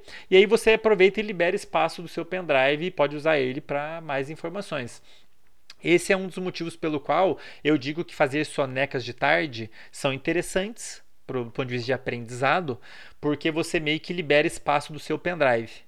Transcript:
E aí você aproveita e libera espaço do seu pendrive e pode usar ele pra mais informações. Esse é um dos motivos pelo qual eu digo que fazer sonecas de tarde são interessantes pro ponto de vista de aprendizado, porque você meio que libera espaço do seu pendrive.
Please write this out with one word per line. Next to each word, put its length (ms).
E 60
aí 100
você 260
aproveita 480
e 20
libera 320
espaço 460
do 80
seu 160
pendrive 640
e 40
pode 240
usar 240
ele 220
pra 400
mais 300
informações. 720
Esse 300
é 40
um 100
dos 120
motivos 360
pelo 240
qual 400
eu 160
digo 260
que 100
fazer 300
sonecas 600
de 80
tarde 580
são 200
interessantes 920
pro 260
ponto 160
de 80
vista 120
de 60
aprendizado, 880
porque 300
você 280
meio 220
que 120
libera 340
espaço 460
do 60
seu 200
pendrive. 520